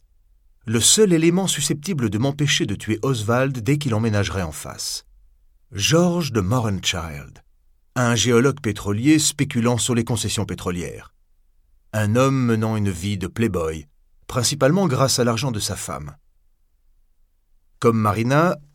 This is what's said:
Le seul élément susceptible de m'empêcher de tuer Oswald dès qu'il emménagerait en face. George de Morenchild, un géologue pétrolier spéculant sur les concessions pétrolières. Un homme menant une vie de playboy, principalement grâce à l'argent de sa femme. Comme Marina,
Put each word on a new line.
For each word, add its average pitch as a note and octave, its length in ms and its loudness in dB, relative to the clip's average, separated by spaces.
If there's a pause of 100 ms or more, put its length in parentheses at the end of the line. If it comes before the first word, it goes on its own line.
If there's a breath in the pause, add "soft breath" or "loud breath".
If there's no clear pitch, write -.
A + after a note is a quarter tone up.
(640)
Le A2+ 140 0
seul G3+ 320 4
élément E3+ 360 2
susceptible D3 640 -2
de G2+ 80 -2
m'empêcher C#3+ 480 0
de G2+ 100 -4
tuer A2 260 -4
Oswald B2 580 0
dès C3+ 180 0
qu'il C3+ 160 -2
emménagerait G#2 500 0
en D#2 100 -6
face. - 520 -10 (680)
George D#3+ 580 2
de A2+ 80 0
Morenchild, F2+ 1040 -2 (520)
un A#2+ 200 2
géologue B2 460 2
pétrolier A2 580 2
spéculant B2 580 0
sur A#2+ 160 0
les A#2 120 0
concessions G#2+ 400 -2
pétrolières. F2 680 -8 (760)
Un G#2+ 240 0
homme C3+ 300 2
menant A2 320 0
une G2+ 120 0
vie G2 280 -4
de F2+ 100 -6
playboy, E2+ 600 -2 (400)
principalement C#3 600 0
grâce B2+ 320 0
à A#2+ 60 2
l'argent A#2+ 260 -2
de G#2 80 -4
sa F#2+ 160 -6
femme. D2 400 -10 (1600)
Comme A2+ 200 2
Marina, A#2 560 2 (200)